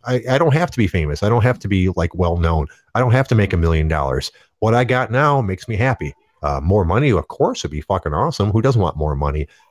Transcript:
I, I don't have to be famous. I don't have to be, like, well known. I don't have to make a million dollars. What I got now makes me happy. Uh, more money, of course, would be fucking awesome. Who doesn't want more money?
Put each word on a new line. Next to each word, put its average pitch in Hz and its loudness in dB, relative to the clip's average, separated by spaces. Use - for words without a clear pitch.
I, 123 -2
I 131 2
don't 151 2
have 165 0
to - -12
be 107 2
famous. 76 -2
I 104 2
don't 117 2
have 123 2
to - -8
be, 95 2
like, 85 -2
well 85 0
known. 82 0
I 117 0
don't 123 2
have 131 2
to 123 2
make 101 2
a 92 0
million 82 2
dollars. 69 -2
What 113 2
I 123 4
got 127 -2
now 139 2
makes 95 -4
me 117 -6
happy. 104 -2
Uh, 71 -4
more 95 2
money, 120 2
of 85 0
course, - -2
would 71 -8
be 76 -6
fucking 87 -4
awesome. 104 -2
Who 110 2
doesn't 123 2
want 82 0
more 76 -2
money? 73 -2